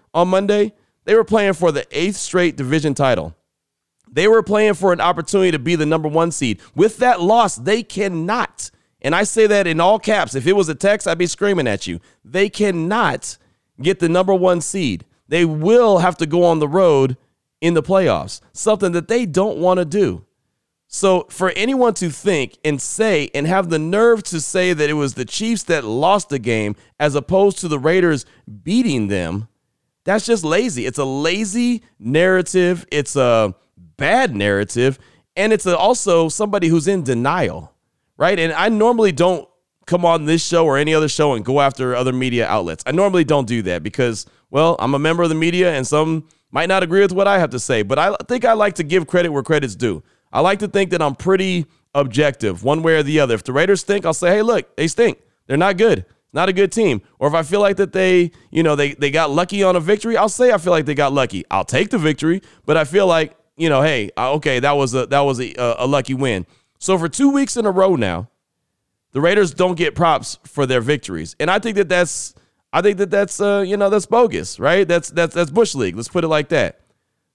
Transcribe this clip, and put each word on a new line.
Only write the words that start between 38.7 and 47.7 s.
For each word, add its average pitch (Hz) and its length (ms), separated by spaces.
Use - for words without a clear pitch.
don't 170 360
come 175 180
on 165 220
this 165 180
show 165 200
or 139 120
any 151 180
other 156 140
show 147 260
and 107 100
go 139 160
after 131 340
other 127 180
media 123 340
outlets. 87 400
I 127 40
normally 180 320
don't 139 240
do 117 160
that 87 220
because, 117 420
well, 160 300
I'm 131 140
a 139 40
member 165 240
of 170 60
the 160 80
media 170 360
and 131 140
some 156 420
might 165 180
not 190 140
agree 180 180
with 190 120
what 196 160
I 196 100
have 156 120
to 123 100
say, 113 220